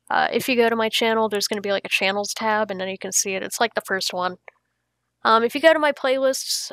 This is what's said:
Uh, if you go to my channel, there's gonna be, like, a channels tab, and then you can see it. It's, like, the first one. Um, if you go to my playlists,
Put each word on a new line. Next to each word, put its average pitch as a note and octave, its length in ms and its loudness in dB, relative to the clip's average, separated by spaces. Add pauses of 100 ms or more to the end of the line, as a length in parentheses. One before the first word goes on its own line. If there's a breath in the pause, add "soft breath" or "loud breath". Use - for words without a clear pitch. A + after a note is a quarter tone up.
(120)
Uh, D#2 200 2
if - 180 -2
you B3+ 80 0
go A#3 120 4
to A#3 80 0
my A3 120 0
channel, A3+ 400 0
there's G3+ 200 -2
gonna G#3 120 -4
be, G3+ 120 -2
like, G3 120 -2
a - 40 -12
channels G3+ 440 -2
tab, G#3+ 380 0
and F#3 100 -6
then F#3+ 80 -4
you F#3+ 100 -8
can F#3+ 140 -10
see G3 220 0
it. F#3+ 80 -6
It's, G3 180 -6
like, A3+ 140 0
the G#3+ 60 -4
first - 320 -4
one. F3+ 240 -4 (880)
Um, A3+ 180 4
if A#3+ 120 0
you C#4 60 -4
go D#4+ 120 8
to D#4+ 60 2
my D4+ 140 4
playlists, C4+ 800 -2